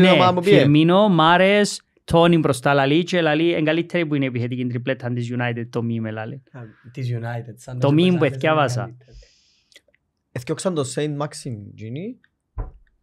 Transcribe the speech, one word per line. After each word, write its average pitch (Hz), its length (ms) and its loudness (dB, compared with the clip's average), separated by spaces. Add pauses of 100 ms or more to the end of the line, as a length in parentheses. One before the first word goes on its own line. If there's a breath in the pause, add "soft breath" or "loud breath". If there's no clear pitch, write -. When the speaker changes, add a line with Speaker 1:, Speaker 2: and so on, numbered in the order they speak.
Speaker 1:
Ναι, 185 80 6
Speaker 2:
ομάδα 180 240 4
που 180 80 0
πήγε. 196 160 6
Speaker 1:
Φιρμίνο, 160 520 4
Μάρες, 185 720 2 (220)
Τόνι 170 340 4
μπροστά, 143 360 0
λαλεί 139 300 2
και 175 180 -2
λαλεί, 160 320 0
εν 165 120 -2
καλύτερη 170 400 -2
που 151 100 -4
είναι 139 100 0
η - 20 -2
επιθετική 123 400 -6
τριπλέτα 123 460 -6
της 120 260 -6
United, 120 300 -4
το 123 100 -6
meme, 113 320 -6
λαλεί. 113 300 -12 (100)
Speaker 3:
Α, 131 80 -20 (320)
της 127 220 -8
United, 117 420 -10
σαν 127 240 -14
Speaker 1:
Το 135 80 2
Speaker 3:
το 143 60 4
Speaker 1:
meme 170 140 4 (100)
που 160 60 2
Speaker 3:
σαν 131 100 0
Speaker 1:
εθιάβασα. 135 560 -2
Speaker 3:
United. - 920 -20 (500)
Speaker 2:
Εθιώξαν 160 420 -6
το 147 120 -2 (100)
Saint 147 220 -4
Maxim, 147 380 -10 (160)
εκείνη. 127 480 -12 (840)